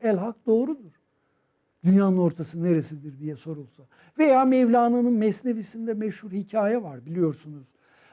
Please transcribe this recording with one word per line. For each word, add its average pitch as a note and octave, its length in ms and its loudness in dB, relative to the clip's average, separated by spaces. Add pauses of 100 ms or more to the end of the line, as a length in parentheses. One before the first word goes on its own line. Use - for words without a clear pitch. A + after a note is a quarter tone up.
el A3 160 0
hak G#3+ 280 -8
doğrudur. A#3+ 460 -2 (920)
Dünyanın F#3+ 340 4
ortası E3 460 -2
neresidir?" D3+ 560 -4
diye D3+ 160 -10
sorulsa. D3 480 -16 (340)
Veya C4+ 280 6
Mevlana'nın A#3+ 680 4
Mesnevisinde A3 800 -4
meşhur G#3 380 -8
hikaye G#3+ 520 -2
var C3 220 -14
biliyorsunuz. D3+ 600 -4 (460)